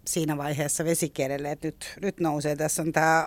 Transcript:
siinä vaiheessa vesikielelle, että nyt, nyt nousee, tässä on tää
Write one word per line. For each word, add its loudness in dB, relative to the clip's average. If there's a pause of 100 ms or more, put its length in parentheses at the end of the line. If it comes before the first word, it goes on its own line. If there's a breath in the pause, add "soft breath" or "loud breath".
siinä -2
vaiheessa -2
vesikielelle, -2
että -6
nyt, -8 (180)
nyt -4
nousee, 0
tässä 0
on 0
tää 6